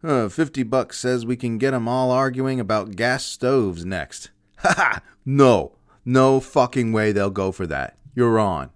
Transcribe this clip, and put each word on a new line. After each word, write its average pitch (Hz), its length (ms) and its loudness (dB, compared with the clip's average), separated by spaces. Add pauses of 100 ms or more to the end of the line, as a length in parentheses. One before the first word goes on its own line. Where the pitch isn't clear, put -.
Uh, 131 280 0
fifty 139 320 -4
bucks 123 380 -2
says 127 260 -2
we 123 100 -2
can 120 220 -6
get 131 160 0
'em 113 140 -2
all 127 240 0
arguing 131 480 0
about 104 360 -4
gas 123 300 -2
stoves 110 580 0
next. 87 460 -8 (140)
<laughs> - 160 -20
Ha 175 180 2
ha! 139 240 0 (240)
No! 131 480 4 (320)
No 131 340 4
fucking 123 540 0
way 107 180 2
they'll 98 200 0
go 95 200 -2
for 92 160 -6
that. 67 300 -6 (160)
You're 117 260 2
on. 80 360 -2